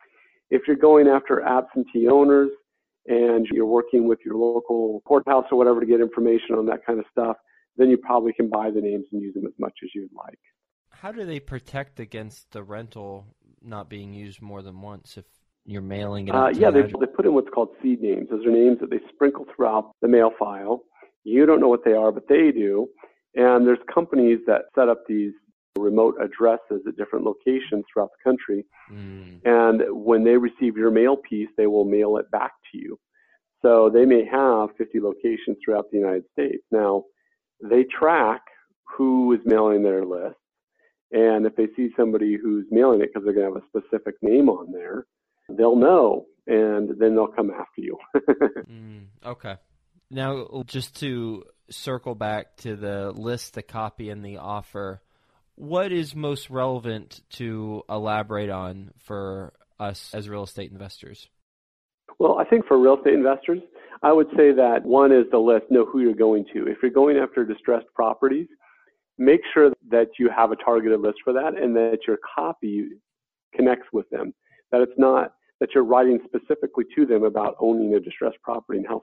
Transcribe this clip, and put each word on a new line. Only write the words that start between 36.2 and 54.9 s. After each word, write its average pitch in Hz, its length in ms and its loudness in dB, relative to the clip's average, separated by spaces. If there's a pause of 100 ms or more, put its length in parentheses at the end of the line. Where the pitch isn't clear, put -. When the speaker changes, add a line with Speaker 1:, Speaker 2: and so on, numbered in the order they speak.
Speaker 1:
States. - 380 -6
Now, 107 340 0 (580)
they 117 220 2
track 131 580 0 (540)
who 127 360 0
is 113 120 2
mailing 107 380 2
their 95 220 0
list. 90 320 -10 (760)
And 113 340 2
if 107 100 -6
they 107 200 0
see 123 200 -4
somebody 107 400 0
who's 104 340 -4
mailing 113 300 4
it - 140 -4
'cause 104 100 -8
they're 104 80 0
gonna 98 140 0
have 95 160 -6
a - 40 -20
specific 107 540 -8
name 123 280 4
on 87 240 -4
there, 90 340 -12 (420)
they'll 113 280 2
know, 131 500 4 (200)
and 107 520 0
then 110 160 2
they'll 110 140 0
come 104 220 -6
after - 300 -14
you. - 180 -12 (160)
<laughs> - 0 - (540)
Speaker 2:
Mm, 110 380 -20 (180)
okay. 117 320 -14 (540)
Now, 135 560 -10
just - 340 -12
to 117 440 -8 (260)
circle 127 440 -10
back 107 440 -8
to 110 180 -12
the 101 360 -8
list, 117 420 -10
the 110 80 -14
copy, 110 480 -12
and 104 140 -16
the 98 140 -18
offer, 98 640 -12 (540)